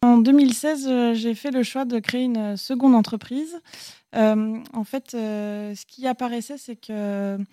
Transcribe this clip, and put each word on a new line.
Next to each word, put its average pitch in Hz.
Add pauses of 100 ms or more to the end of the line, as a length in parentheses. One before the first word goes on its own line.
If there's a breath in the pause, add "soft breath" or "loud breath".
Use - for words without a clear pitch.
En 240
deux 233
mille 269
seize, 294
euh, 240
j'ai 226
fait 285
le 254
choix 262
de 240
créer 247
une, 240
euh, 208
seconde 262
entreprise. 262 (560 loud breath)
Euh, 220 (160)
en 220
fait, -
euh, 208
ce -
qui 254
apparaissait, 247
c'est 240
que 202 (160)